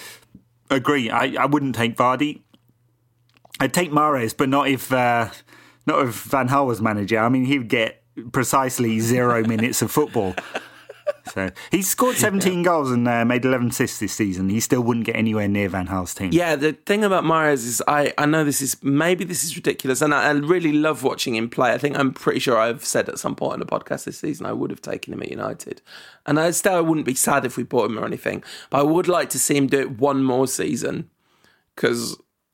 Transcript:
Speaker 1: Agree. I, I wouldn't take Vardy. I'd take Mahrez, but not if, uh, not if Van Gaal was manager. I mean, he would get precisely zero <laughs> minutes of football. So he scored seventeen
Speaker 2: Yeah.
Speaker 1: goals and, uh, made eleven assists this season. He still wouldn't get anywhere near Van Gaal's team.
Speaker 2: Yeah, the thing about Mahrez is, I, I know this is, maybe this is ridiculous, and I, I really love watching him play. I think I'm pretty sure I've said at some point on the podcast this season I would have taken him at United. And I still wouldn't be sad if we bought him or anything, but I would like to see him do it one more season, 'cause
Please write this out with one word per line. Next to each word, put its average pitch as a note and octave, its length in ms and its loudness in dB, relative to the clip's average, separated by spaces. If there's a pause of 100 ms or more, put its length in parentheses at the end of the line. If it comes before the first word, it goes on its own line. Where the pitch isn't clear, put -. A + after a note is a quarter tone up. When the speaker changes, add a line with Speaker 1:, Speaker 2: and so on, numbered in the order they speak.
(720)
Speaker 1:
Agree. C3+ 380 0
I, B2 340 0
I - 20 4
wouldn't C#3 300 2
take A#2 200 0
Vardy. C3 460 0 (1200)
I'd C3+ 120 2
take F3 180 2
Mahrez, D3 440 2
but C#3 140 0
not C#3 180 2
if, C3 240 -2
uh, A#2+ 380 2 (580)
not D3+ 180 2
if A#2 180 -4
Van C3 260 0
Gaal C#3 180 2
was A2 140 -2
manager. G#2+ 380 0
I A2+ 100 4
mean, B2+ 160 2
he C#3 140 2
would A2+ 100 -8
get A#2 260 0 (380)
precisely B2 680 0
zero A#2+ 440 2
<laughs> A2 40 -2
minutes A#2 340 0
of A2+ 80 0
football. A2+ 460 0 (1000)
So F#2+ 160 -4 (220)
he F#3+ 100 0
scored B3 360 0
seventeen F#3+ 420 2
Speaker 2:
Yeah. F3 60 0
Speaker 1:
goals D#3 260 2
and, A#2+ 160 2
uh, A#2 160 2
made A#2+ 220 2
eleven B2 240 2
assists - 300 -2
this G#2 140 -4
season. F#2+ 360 -2
He G#2+ 100 0
still B2 220 2
wouldn't A#2 240 0
get A2+ 100 -2
anywhere A2 320 0
near G2+ 220 0
Van F2+ 180 -4
Gaal's F#2 260 -4
team. F#2+ 200 -6
Speaker 2:
Yeah, E3 240 2
the D3 160 0
thing G3+ 320 -2
about F#3 180 2
Mahrez D3+ 420 2
is, A#2+ 220 -4
I, D3 300 2
I D3+ 80 2
know D#3 180 4
this C#3+ 180 0
is, C3 220 -4
maybe E3 400 2
this F3 220 -6
is D#3+ 100 -8
ridiculous, C3 460 -2
and D3+ 120 2
I, C3 140 2
I D3+ 40 4
really D3+ 420 2
love D3+ 300 0
watching B2+ 320 -2
him A2+ 140 -2
play. B2 220 0
I A#2+ 60 2
think C#3+ 200 -2
I'm C3+ 160 2
pretty - 280 -2
sure B2 160 2
I've A#2 260 0
said - 260 -2
at - 100 -8
some - 160 -4
point - 180 -4
on - 60 -8
the - 60 -8
podcast - 380 -4
this - 160 -12
season - 260 -6
I A2 80 -6
would B2+ 180 -4
have - 100 -14
taken - 320 -10
him - 80 -10
at - 80 -8
United. - 520 -10 (440)
And D3 140 2
I E3+ 120 2
still F3 320 2
wouldn't D#3+ 240 0
be C3+ 80 0
sad C#3 300 0
if A#2+ 120 -6
we B2 60 -2
bought A#2 260 0
him A2 80 -6
or - 80 -6
anything, G2 380 -6 (260)
but C3+ 100 0
I C#3+ 40 4
would D#3+ 240 2
like E3 240 2
to C3 80 -4
see C#3+ 160 2
him C#3 120 4
do C#3 120 2
it B2+ 200 -4
one C3+ 240 2
more C3 240 2
season, A#2 600 -4 (640)
'cause A#2+ 420 -2 (360)